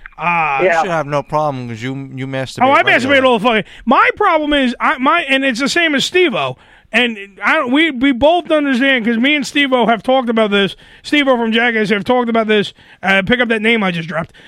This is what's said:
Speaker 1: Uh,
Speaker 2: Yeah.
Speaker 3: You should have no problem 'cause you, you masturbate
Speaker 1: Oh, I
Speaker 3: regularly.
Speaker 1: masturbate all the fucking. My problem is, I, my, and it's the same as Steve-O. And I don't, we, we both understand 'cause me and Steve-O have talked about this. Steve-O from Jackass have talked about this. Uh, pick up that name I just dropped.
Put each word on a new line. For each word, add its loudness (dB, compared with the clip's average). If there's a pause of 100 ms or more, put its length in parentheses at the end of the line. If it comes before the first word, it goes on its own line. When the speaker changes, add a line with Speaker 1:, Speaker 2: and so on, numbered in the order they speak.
(180)
Speaker 1:
Uh, -2
Speaker 2:
Yeah. -
Speaker 3:
You 2
should -4
have -2
no -2
problem -4
'cause -10
you, -6 (200)
you -8
masturbate -4
Speaker 1:
Oh, 4
I 4
Speaker 3:
regularly. 2
Speaker 1:
masturbate 0
all 2
the -4
fucking. 0 (220)
My 2
problem 0
is, 0
I, 0
my, 2
and -2
it's -2
the -2
same 0
as 0
Steve-O. -2 (340)
And -4
I 2
don't, 0
we, 2
we 0
both 2
understand 2
'cause 0
me 2
and -2
Steve-O 0
have 0
talked 0
about 0
this. 0 (260)
Steve-O 2
from -2
Jackass 0
have -2
talked 0
about 0
this. 0 (280)
Uh, 2
pick 2
up 0
that -2
name 2
I 0
just -6
dropped. -6 (140)